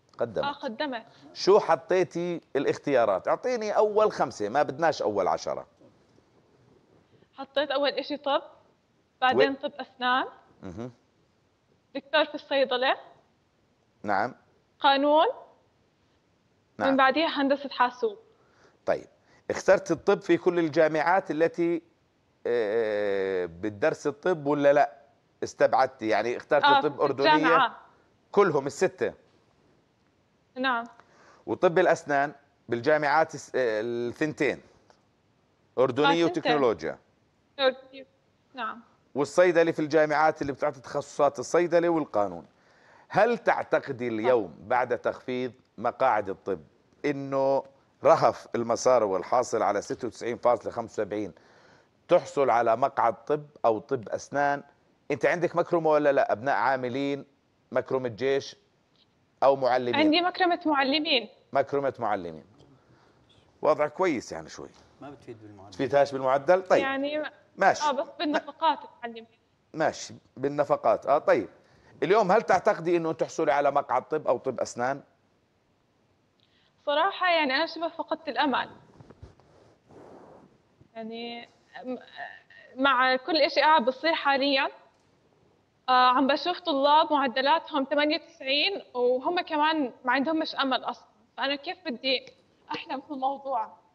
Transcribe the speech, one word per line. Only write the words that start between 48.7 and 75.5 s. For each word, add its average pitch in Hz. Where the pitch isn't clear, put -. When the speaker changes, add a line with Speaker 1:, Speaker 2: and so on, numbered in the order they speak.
Speaker 1:
والحاصل 104
على 101
ستة -
وتسعين 113
فاصلة 113
خمسة 113
وسبعين 101
تحصل 143
على 117
مقعد 117
طب 147
أو 110
طب 113
أسنان؟ 143
أنت 147
عندك 165
مكرمة 170
ولا 147
لا؟ 135
أبناء 113
عاملين، 131
مكرمة 127
جيش 131
أو 135
معلمين؟ 127
Speaker 2:
عندي 311
مكرمة 349
معلمين. 277
Speaker 1:
مكرمة 139
معلمين. 92
وضع 147
كويس 151
يعني 80
شوي. 69
Speaker 3:
ما 135
بتفيد 120
بالمعدل. 104
Speaker 1:
تفيدهاش 139
بالمعدل؟ 139
طيب. 196
Speaker 2:
يعني 277
Speaker 1:
ماشي. 190
Speaker 2:
آه، 302
بس 277
بالنفقات 302
معلمين. 226
Speaker 1:
ماشي، 135
بالنفقات. 139
آه، 143
طيب. 151
اليوم 185
هل 214
تعتقدي 175
إنه 160
تحصلي 160
على 143
مقعد 131
طب 151
أو 135
طب 127
أسنان؟ 127